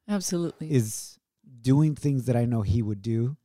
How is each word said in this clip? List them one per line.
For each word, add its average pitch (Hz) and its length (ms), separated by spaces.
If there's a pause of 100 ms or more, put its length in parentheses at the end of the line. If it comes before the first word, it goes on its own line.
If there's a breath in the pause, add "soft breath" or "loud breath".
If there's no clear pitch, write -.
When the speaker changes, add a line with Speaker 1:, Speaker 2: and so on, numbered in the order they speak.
Speaker 1:
Absolutely. 175 640
Speaker 2:
Is 113 460 (440)
doing 143 340
things 135 300
that 123 100
I 120 100
know 117 160
he 98 200
would 104 200
do 117 440